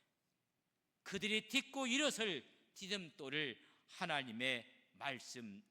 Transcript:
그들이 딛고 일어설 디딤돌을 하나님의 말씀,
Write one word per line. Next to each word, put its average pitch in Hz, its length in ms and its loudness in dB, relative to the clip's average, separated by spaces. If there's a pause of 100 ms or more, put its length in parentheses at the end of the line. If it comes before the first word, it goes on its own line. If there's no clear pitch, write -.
(1040)
그들이 208 460 0
딛고 269 380 0
일어설 226 560 2 (300)
디딤돌을 151 840 -2 (320)
하나님의 131 760 0 (280)
말씀, 117 800 -6